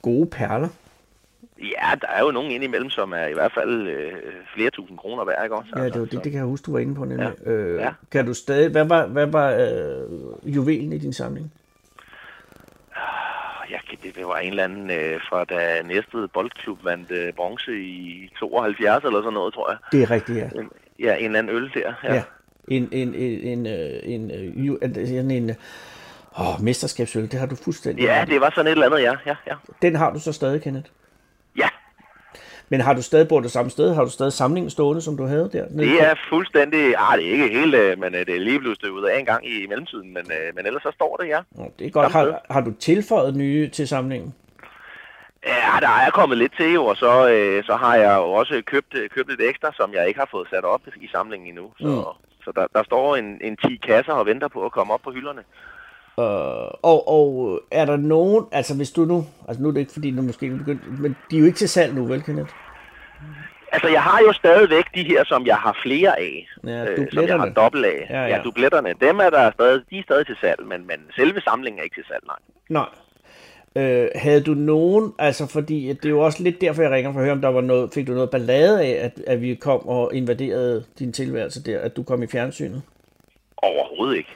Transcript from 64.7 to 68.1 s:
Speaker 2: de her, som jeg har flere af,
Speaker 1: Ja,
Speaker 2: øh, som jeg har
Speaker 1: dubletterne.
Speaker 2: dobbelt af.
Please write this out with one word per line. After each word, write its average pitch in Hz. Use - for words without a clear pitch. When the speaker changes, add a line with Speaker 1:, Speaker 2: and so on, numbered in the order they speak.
Speaker 2:
de 185
her, 147
som 127
jeg 110
har 107
flere 151
af, 80
Speaker 1:
Ja, 117
Speaker 2:
øh, 101
som -
jeg -
har 143
Speaker 1:
dubletterne. 165
Speaker 2:
dobbelt 113
af. 78